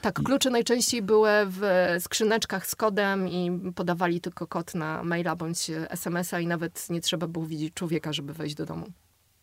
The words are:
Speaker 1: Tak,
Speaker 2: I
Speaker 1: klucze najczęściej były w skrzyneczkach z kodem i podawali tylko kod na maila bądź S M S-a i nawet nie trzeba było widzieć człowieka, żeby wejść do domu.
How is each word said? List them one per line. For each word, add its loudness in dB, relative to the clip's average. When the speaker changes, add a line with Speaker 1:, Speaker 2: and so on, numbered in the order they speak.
Speaker 1:
Tak, 0
Speaker 2:
I 2
Speaker 1:
klucze 4
najczęściej 2
były 6
w -4
skrzyneczkach 0
z -4
kodem 2
i 0
podawali 0
tylko -8
kod -6
na -4
maila 0
bądź -4
S -6
M -2
S-a -2
i -2
nawet -4
nie -2
trzeba -2
było -4
widzieć -4
człowieka, -2
żeby -6
wejść -6
do -6
domu. -8